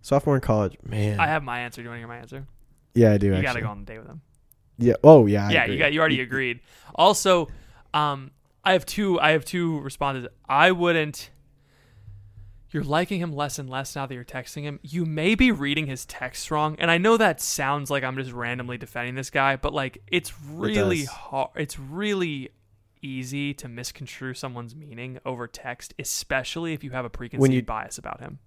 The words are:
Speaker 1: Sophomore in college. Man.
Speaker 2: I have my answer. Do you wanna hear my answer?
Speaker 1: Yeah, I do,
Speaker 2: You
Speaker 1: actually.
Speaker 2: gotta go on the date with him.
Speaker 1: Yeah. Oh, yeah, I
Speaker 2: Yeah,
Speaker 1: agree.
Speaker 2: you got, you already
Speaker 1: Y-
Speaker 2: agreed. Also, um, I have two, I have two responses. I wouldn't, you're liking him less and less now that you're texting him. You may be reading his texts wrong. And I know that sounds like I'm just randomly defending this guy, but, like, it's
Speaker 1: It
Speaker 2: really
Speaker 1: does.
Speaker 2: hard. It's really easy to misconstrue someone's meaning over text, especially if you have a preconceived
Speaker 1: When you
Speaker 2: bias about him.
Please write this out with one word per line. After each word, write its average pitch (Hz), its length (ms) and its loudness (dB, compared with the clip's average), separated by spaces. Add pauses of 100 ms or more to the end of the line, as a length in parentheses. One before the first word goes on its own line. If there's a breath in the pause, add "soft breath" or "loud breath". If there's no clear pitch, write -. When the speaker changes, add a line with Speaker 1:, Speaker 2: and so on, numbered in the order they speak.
Speaker 1:
Sophomore - 340 2
in 127 60 0
college. 107 420 0
Man. 104 360 -2
Speaker 2:
I 160 80 2
have 156 160 -2
my 123 160 -8
answer. 120 220 -10
Do - 20 -14
you 117 60 -12
wanna 117 100 -12
hear 117 100 -14
my 120 80 -14
answer? 131 300 -16 (480)
Speaker 1:
Yeah, 113 180 8
I 101 40 4
do, 98 100 2
Speaker 2:
You 98 80 4
Speaker 1:
actually. 92 100 2
Speaker 2:
gotta 120 160 -2
go 110 80 -6
on 104 100 -10
the 98 60 -14
date 110 140 -16
with 113 80 -20
him. - 140 -18 (560)
Speaker 1:
Yeah. 120 180 4 (100)
Oh, 139 220 12
yeah, 101 200 2
I 104 40 0
Speaker 2:
Yeah, 135 120 4
Speaker 1:
agree. - 120 -2
Speaker 2:
you - 40 -4
got, 147 140 2
you 151 80 0
already 156 160 2
Speaker 1:
Y- 127 60 -4
Speaker 2:
agreed. 123 360 -4 (360 soft breath)
Also, 185 540 4 (440 soft breath)
um, 143 380 -2 (340)
I 190 80 6
have 180 120 4
two, 196 360 0
I 156 100 6
have 156 140 2
two 165 340 -2
responses. 139 480 -4 (220)
I 151 220 6
wouldn't, 170 580 0 (1400 soft breath)
you're 147 120 -4
liking 170 380 -2
him 175 100 -4
less 143 280 -6
and 135 100 -10
less 131 260 -8
now 139 120 -6
that 131 60 -10
you're 123 120 -12
texting 135 380 -12
him. 147 180 -10
You 165 240 -6
may 160 300 0
be 254 160 4
reading 147 360 -2
his 131 180 -8
texts - 460 -12
wrong. 156 280 0
And 170 120 0
I 170 60 4
know 214 200 6
that 202 220 2
sounds 139 520 -4
like 139 120 0
I'm 131 140 -4
just 131 140 -6
randomly 120 460 -6
defending 120 380 -10
this 131 140 -8
guy, 139 260 2
but, 135 180 -4
like, 135 340 -6
it's - 240 -2
Speaker 1:
It - 40 -16 (140)
Speaker 2:
really 190 520 0
Speaker 1:
does. 135 80 -6
Speaker 2:
hard. - 460 -6
It's 147 240 -8
really 165 680 -4 (520)
easy 135 520 -6
to 139 160 -14
misconstrue 127 640 -12
someone's 120 420 -12
meaning 127 500 -14
over 120 220 -8
text, - 500 -14
especially 151 760 -4
if 143 100 -8
you 135 80 -12
have 127 140 -6
a 113 40 -10
preconceived 120 320 -4
Speaker 1:
When 135 120 8
you 127 100 2
Speaker 2:
bias 110 340 -8
about - 220 -12
him. 131 280 -16